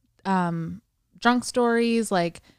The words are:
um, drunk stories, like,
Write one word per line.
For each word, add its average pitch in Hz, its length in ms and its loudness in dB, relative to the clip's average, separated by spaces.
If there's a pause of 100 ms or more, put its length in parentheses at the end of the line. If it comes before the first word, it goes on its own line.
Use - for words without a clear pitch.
(240)
um, 175 580 -2 (360)
drunk 240 260 2
stories, 233 680 0
like, 175 300 0 (180)